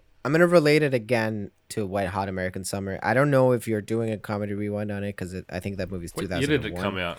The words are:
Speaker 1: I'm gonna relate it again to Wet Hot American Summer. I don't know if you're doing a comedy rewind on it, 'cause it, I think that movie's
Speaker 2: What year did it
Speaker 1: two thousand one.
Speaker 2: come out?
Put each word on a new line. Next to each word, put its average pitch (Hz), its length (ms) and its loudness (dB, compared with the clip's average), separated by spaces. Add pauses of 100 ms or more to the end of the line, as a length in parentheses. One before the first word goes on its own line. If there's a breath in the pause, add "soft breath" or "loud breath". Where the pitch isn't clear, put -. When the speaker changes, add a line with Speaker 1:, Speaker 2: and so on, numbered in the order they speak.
(260)
Speaker 1:
I'm 131 60 0
gonna 170 160 6
relate 151 360 6
it 135 100 2
again 110 580 0 (180)
to 107 160 -4
Wet 98 240 -2
Hot 98 200 -2
American 92 340 -4
Summer. 98 400 -6
I 107 100 2
don't 139 180 4
know 131 200 6
if 120 160 0
you're 110 140 0
doing 113 300 -2
a 107 60 -2
comedy 104 360 -4
rewind 104 380 -4
on 101 120 -4
it, 101 140 -6
'cause 90 160 -8
it, 92 160 -8
I 90 100 -6
think 98 180 -6
that 90 140 -4
movie's 85 220 -8
Speaker 2:
What - 160 -6
year 90 120 -2
did 143 100 0
it 147 60 2
Speaker 1:
two - 0 - (120)
thousand 85 60 -8
one. 90 80 -4
Speaker 2:
come 95 140 -2
out? 87 220 -4